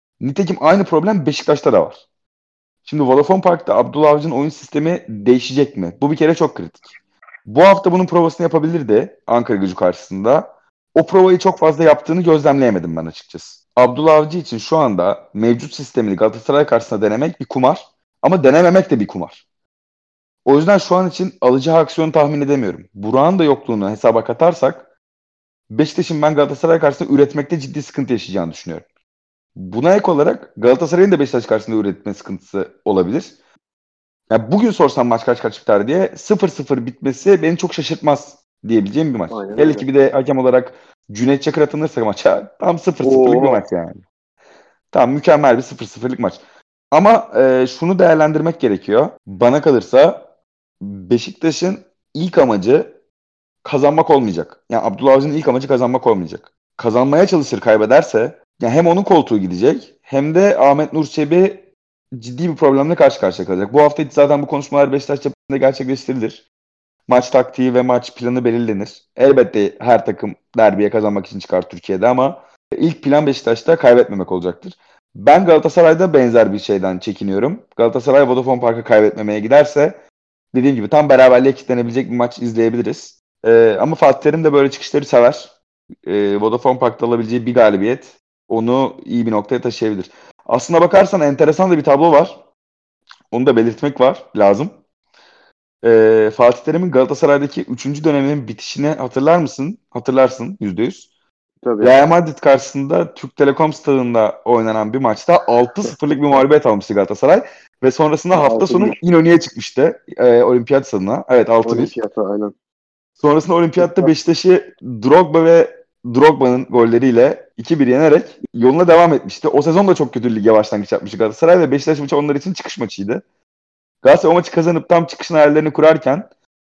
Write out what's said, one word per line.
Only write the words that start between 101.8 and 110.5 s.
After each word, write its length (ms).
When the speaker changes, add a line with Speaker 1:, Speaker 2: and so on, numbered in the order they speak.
Speaker 1:
Real 220
Madrid 300
karşısında 760
Türk 220
Telekom 380
Stadı'nda 720
oynanan 480
bir 40
maçta 500
altı 360
sıfırlık 340
bir 100
mağlubiyet 380
almıştı 280
Galatasaray. 500
Ve 80
sonrasında 460
hafta 300
sonu 160
Speaker 2:
Altı 100
bir. 140
Speaker 1:
İnönü'ye 320
çıkmıştı. 640
Ee, 260
Olimpiyat 440